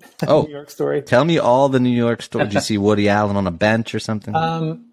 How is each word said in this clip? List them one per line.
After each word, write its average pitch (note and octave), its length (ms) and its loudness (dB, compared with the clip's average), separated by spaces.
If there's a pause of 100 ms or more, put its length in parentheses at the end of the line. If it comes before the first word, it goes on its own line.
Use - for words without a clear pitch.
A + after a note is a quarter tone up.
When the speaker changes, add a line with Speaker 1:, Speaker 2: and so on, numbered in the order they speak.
Speaker 1:
<laughs> - 240 -10
Speaker 2:
Oh, D3 160 4
Speaker 1:
New D3+ 100 -8
York C#3+ 180 -16
story? C#3+ 320 -4
Speaker 2:
tell C3 220 2
me E3 140 2
all C3 300 4
the C3 120 2
New B2 100 2
York A#2 320 0
stories. - 260 -4
Did G2+ 60 -4
you - 60 2
Speaker 1:
<laughs> - 80 -2
Speaker 2:
see A2 100 0
Woody G#2 300 2
Allen G2+ 280 2
on G2 100 -2
a F#2 60 -2
bench A2 420 0
or A2 60 -6
something? - 340 -8
Speaker 1:
Um, E3 580 -4